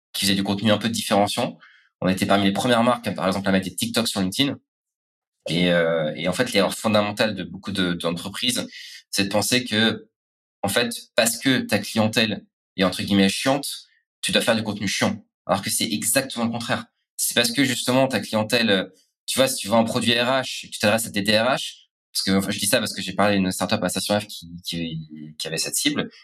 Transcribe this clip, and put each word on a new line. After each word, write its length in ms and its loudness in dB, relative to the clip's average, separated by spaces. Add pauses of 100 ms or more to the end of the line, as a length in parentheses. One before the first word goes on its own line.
(140)
qui 120 -2
faisaient 100 2
du 80 0
contenu 280 2
un 60 4
peu 120 -2
différenciant. 680 0 (420)
On 80 0
était 200 2
parmi 180 4
les 60 4
premières 320 2
marques, 240 0
hein, 60 -2
par 120 -4
exemple, 240 0
à 20 2
mettre 140 2
des 100 -8
TikTok 320 -2
sur 140 -2
LinkedIn. 360 0 (920)
Et, 220 2
euh, 440 2
et 120 -4
en 60 0
fait, 200 -2
l'erreur 220 2
fondamentale 580 0
de 100 -6
beaucoup 280 -12
de, 220 0
d'entreprises, 760 -4 (420)
c'est 140 0
de 60 -4
penser 360 0
que, 420 0 (540)
en 80 -2
fait, 240 0 (220)
parce 220 2
que 240 2
ta 180 0
clientèle 680 0 (320)
est, 60 2
entre 180 0
guillemets, 280 4
chiante, 380 0 (540)
tu 100 -2
dois 100 4
faire 140 4
du 60 0
contenu 260 -4
chiant. 380 -2 (220)
Alors 160 0
que 80 -4
c'est 200 -2
exactement 540 -2
le 60 0
contraire. 340 -4 (320)
C'est 160 -2
parce 180 2
que, 120 2
justement, 440 2
ta 120 0
clientèle, 500 0
euh, 160 2 (400)
tu 140 -2
vois, 80 4
si 80 -2
tu 140 -6
vends 100 4
un 60 6
produit 340 0
R 60 2
H 400 -2
et 20 -18
que 60 -18
tu 60 -10
t'adresses 260 2
à 40 -8
des 120 -2
D 160 4
R 80 2
H, 420 -2 (240)
parce 140 -4
que, 60 0
enfin, 180 2
je 100 -4
dis 60 -2
ça 140 2
parce 140 -4
que 80 -8
j'ai 120 -6
parlé 220 2
à 20 2
une 140 2
startup 300 -2
à 60 0
Station 320 0
F 80 -6
qui, 240 -16 (140)
qui, 720 -8
qui 100 -6
avait 100 -6
cette 180 -4
cible. 340 -2 (140)